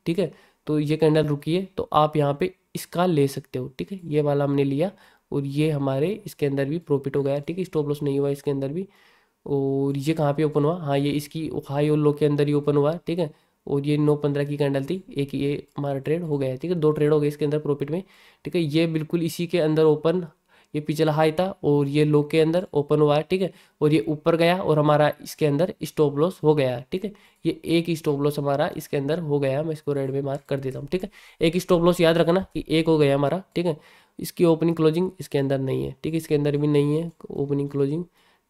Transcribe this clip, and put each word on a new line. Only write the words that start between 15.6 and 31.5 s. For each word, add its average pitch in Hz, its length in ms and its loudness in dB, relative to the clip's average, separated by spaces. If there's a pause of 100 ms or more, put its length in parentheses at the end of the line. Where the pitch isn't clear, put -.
हमारा 143 220 -4
ट्रेड 151 240 -2
हो 151 160 -4
गया, 131 180 -2
ठीक 165 140 -6
है, 180 60 0
दो 151 160 2
ट्रेड 151 200 2
हो 156 80 4
गए 147 80 2
इसके 147 160 -4
अंदर 147 160 0
प्रॉफिट 143 300 -4
में, 180 120 -4 (420)
ठीक 147 100 -10
है। 180 80 2
ये 160 260 2
बिल्कुल 160 340 -2
इसी 170 240 -4
के 170 140 0
अंदर 156 240 4
ओपन, 160 420 2 (480)
ये 151 60 -2
पिछला 156 320 0
हाई 156 200 2
था 170 120 0 (200)
और 143 240 2
ये 147 160 2
लो 147 200 4
के 160 160 0
अंदर 165 340 2
ओपन 147 260 2
हुआ 147 160 4
है, 156 80 0
ठीक 190 180 -2
है। 165 100 -4 (280)
और 151 120 2
ये 156 160 2
ऊपर 156 280 0
गया 170 220 4
और 151 200 2
हमारा 147 340 4 (100)
इसके - 240 -4
अंदर 147 280 0 (100)
स्टॉप 143 340 0
लॉस 180 240 0
हो 151 120 4
गया 135 160 2
है, 123 220 -8
ठीक 190 120 -6
है। 208 80 -8 (320)
ये 160 240 -2
एक 165 200 0
ही 165 80 0
स्टॉप 143 240 -2
लॉस 147 180 0
हमारा 143 380 0
इसके - 200 -6
अंदर 143 240 -2
हो 147 200 -2
गया, 139 220 -2
मैं 160 100 -4
इसको 147 200 -6
रेड 135 180 -2
में 139 120 -2
मार्क 139 260 -6
कर 139 120 -4
देता 135 180 -8
हूँ, 139 100 -12
ठीक 185 140 -4
है। 208 80 -12 (300)
एक 165 180 0